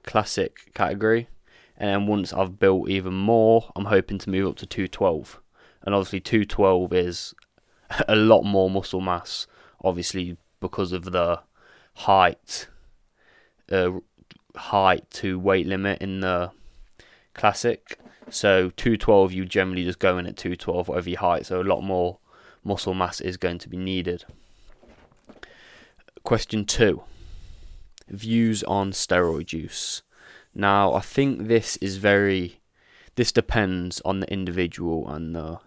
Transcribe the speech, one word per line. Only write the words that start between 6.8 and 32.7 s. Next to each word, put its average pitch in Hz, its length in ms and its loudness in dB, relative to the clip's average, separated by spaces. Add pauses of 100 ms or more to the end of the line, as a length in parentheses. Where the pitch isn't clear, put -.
is 90 400 -2 (560)
<laughs> - 180 -2
a 110 80 4
lot 107 280 6
more 95 260 2
muscle 95 320 -4
mass, 90 440 -6 (380)
obviously 87 540 -4 (200)
because 92 340 -6
of 87 120 -6
the 87 380 -2 (540)
height, - 720 2 (1000)
uh, 92 200 2 (640)
height 95 540 2
to 92 280 -6
weight 95 280 2
limit 95 340 -2
in 95 200 -6
the 90 300 -2 (840)
classic. - 640 0 (320)
So 92 400 4
two 113 260 0
twelve, 98 380 6
you 92 100 -4
generally 92 400 0
just 90 140 -4
go 90 180 2
in 90 80 -4
at - 140 -12
two 90 180 -6
twelve, 90 320 -4
whatever 87 220 -4
your 90 100 -6
height, 87 240 0
so 92 160 -4
a - 20 -2
lot 92 200 0
more 90 380 -2 (440)
muscle 98 300 -4
mass 92 260 -4
is 92 160 -6
going 87 220 -4
to - 100 -20
be 87 80 -12
needed. 92 480 -6 (2000)
Question 110 400 -2
two, 101 380 2 (1040)
views 110 560 0
on 98 280 0
steroid 87 600 0
use. - 480 -8 (580)
Now, 98 360 4
I 98 60 2
think 135 480 -2
this 113 340 2
is 98 160 -4
very, 98 640 2 (520)